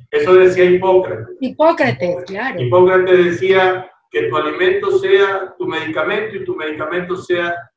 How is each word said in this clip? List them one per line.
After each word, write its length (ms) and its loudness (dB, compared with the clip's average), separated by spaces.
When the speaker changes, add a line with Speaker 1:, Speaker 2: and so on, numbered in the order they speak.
Speaker 1:
eso 240 2
decía 300 6
Hipócrates. 760 0
Speaker 2:
Hipócrates, 760 0
claro. 340 -8
Speaker 1:
Hipócrates 640 4
decía 640 0
que 120 -2
tu 120 -4
alimento 640 0
sea 580 0
tu 80 -6
medicamento 680 -6
y 80 -8
tu 120 -8
medicamento 600 -6
sea 400 -4